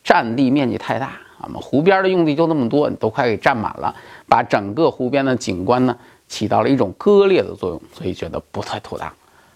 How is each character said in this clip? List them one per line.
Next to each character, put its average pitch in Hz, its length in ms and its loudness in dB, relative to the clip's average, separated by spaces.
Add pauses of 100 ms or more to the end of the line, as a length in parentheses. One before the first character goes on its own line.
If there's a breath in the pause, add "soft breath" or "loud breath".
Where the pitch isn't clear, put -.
占 120 320 2
地 135 120 2
面 131 220 2
积 101 80 -4
太 - 180 -4
大， 131 100 -6
啊， - 360 -18
我 - 60 -12
们 - 120 -12
湖 135 220 -2
边 190 180 4
的 190 80 0
用 180 160 2
地 147 120 0
就 165 100 2
那 160 80 0
么 123 140 0
多， 143 200 0
你 147 60 -4
都 110 160 -2
快 131 160 -2
给 107 100 0
占 135 200 2
满 98 220 -6
了， - 140 -4 (360 loud breath)
把 113 160 4
整 104 300 -2
个 151 140 2
湖 123 220 -4
边 135 140 0
的 131 100 0
景 95 300 -4
观 123 220 2
呢 120 100 -2 (320 soft breath)
起 - 180 -6
到 110 160 2
了 120 60 0
一 139 80 4
种 101 200 0
割 202 300 4
裂 175 160 2
的 90 100 -10
作 90 180 -6
用， 82 120 -8 (100)
所 87 140 -12
以 92 80 -4
觉 82 140 -8
得 80 120 -8 (120)
不 101 100 -6
太 - 160 -8
妥 - 180 -12
当。 - 160 -12 (440 soft breath)